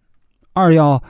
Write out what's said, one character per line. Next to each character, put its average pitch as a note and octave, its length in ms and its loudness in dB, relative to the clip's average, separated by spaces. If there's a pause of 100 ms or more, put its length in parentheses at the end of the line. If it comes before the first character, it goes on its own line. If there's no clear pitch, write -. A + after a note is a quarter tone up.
(520)
二 F3+ 220 0
要 C#3+ 360 0